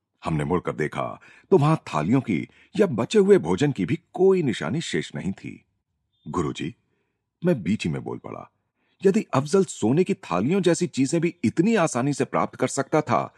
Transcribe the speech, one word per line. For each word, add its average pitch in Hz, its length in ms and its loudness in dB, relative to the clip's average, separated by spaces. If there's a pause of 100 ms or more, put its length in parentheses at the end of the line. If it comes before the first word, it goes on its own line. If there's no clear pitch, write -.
(240)
हमने 78 200 -2
मुड़कर 73 280 -2
देखा 65 480 -6 (300)
तो 190 80 6
वहां 151 180 4
थालियों 120 440 0
की 90 280 -4 (320)
या 202 60 4
बचे 127 320 0
हुए 196 200 6
भोजन 92 340 0
की 92 140 -2
भी 82 120 -2 (160)
कोई 185 280 4
निशानी 113 380 -2
शेष - 340 -6
नहीं 76 180 -6
थी। - 320 -14 (640)
"गुरुजी," 76 460 -6 (720)
मैं 156 180 2
बीच 98 240 -2
ही 82 40 -2
में 65 140 -6
बोल 60 140 -8
पड़ा, 50 320 -14 (540)
"यदि 196 300 2
अफजल 151 300 2
सोने 139 400 0
की 196 100 -2
थालियों 120 460 -2
जैसी 175 260 0
चीजें 139 340 0
भी 165 140 -2 (100)
इतनी 180 300 2
आसानी 147 380 0
से 131 120 -2
प्राप्त - 320 -2
कर 127 120 0
सकता 151 320 0
था, 82 380 0